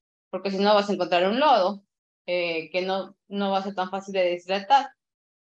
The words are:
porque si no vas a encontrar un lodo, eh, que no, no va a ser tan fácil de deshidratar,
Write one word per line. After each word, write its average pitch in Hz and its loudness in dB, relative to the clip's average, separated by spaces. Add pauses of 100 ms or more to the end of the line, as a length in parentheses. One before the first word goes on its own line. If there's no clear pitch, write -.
(280)
porque 185 -6
si 190 -4
no 202 4
vas 202 2
a - 0
encontrar 180 2
un 220 0
lodo, 208 2 (440)
eh, 170 -4
que 180 -2
no, 190 -6 (120)
no 202 -4
va 196 0
a 190 -2
ser 202 -8
tan 214 -4
fácil 196 -8
de 185 2
deshidratar, 196 0 (500)